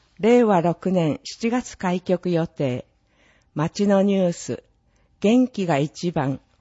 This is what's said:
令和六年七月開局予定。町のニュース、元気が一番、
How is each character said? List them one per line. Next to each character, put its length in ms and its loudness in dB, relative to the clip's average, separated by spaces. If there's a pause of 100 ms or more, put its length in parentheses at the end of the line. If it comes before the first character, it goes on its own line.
(200)
令 240 4
和 160 4
六 320 -2
年 320 0
七 260 -6
月 260 -6
開 240 -4
局 300 -2
予 160 0
定。 400 -6 (680)
町 340 -2
の 140 4
ニ 140 2
ュ 120 2
ー 40 -2
ス、 300 -10 (580)
元 280 2
気 180 -6
が 120 0
一 340 -4
番、 280 -4 (200)